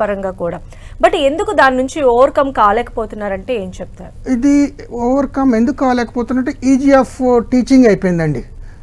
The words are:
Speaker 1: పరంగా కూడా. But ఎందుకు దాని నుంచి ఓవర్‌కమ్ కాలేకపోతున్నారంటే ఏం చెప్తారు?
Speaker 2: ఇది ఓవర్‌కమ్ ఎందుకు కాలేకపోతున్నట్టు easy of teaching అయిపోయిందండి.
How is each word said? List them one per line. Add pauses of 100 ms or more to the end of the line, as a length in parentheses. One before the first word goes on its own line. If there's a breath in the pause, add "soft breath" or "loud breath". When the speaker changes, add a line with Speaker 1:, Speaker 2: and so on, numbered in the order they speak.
Speaker 1:
పరంగా
కూడా. (420 soft breath)
But
ఎందుకు
దాని
నుంచి
ఓవర్‌కమ్
కాలేకపోతున్నారంటే
ఏం (100)
చెప్తారు?
Speaker 2:
ఇది (180)
ఓవర్‌కమ్
ఎందుకు
కాలేకపోతున్నట్టు
easy
of
teaching
అయిపోయిందండి. (400 soft breath)